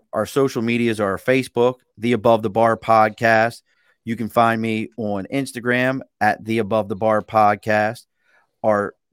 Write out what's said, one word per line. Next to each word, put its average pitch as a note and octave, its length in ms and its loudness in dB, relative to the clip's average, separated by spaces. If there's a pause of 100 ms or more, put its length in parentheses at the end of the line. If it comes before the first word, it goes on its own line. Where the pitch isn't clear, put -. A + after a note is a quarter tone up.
(120)
Our G#2 140 -2
social C3+ 360 -2
medias A#2 380 -2
are G2 120 0
our F2+ 60 -4
Facebook, B2+ 580 0 (200)
The A#2 160 -2
Above A2+ 300 2
the A2 80 -2
Bar A2+ 260 2
Podcast. A2+ 840 2 (420)
You A2+ 120 -6
can A2 120 -6
find A2+ 320 2
me A2 360 -4
on G2+ 360 -6
Instagram B2+ 680 -2 (200)
at G#2 240 0
The A2+ 140 -2
Above G#2 300 -2
the G#2 80 -6
Bar G#2+ 260 0
Podcast. G#2+ 840 0 (560)
Our G#2 320 0 (180)